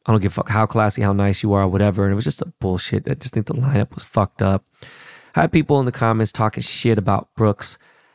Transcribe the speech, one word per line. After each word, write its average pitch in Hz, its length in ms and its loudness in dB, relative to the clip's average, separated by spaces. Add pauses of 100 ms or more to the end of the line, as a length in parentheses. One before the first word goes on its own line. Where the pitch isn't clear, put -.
I - 40 -2
don't 110 100 4
give 98 120 0
a - 20 -12
fuck - 140 -6
how 110 180 2
classy, 110 360 0
how 101 100 2
nice 101 280 0
you 104 120 0
are, 98 160 2
whatever. 98 340 2
And 98 80 2
it 98 60 0
was 117 80 -4
just - 180 -4
a 175 180 -10
bullshit. 95 480 -2
I 131 60 -2
just - 180 -10
think 110 140 -2
the - 80 -6
lineup 127 400 -2
was - 80 -12
fucked - 400 -2
up. 98 220 2 (720)
I 156 60 2
had 165 100 0
people 151 260 2
in 131 80 0
the 123 60 -2
comments 113 400 0
talking 110 320 -2
shit 113 340 0
about 98 380 -2
Brooks. - 420 -2 (360)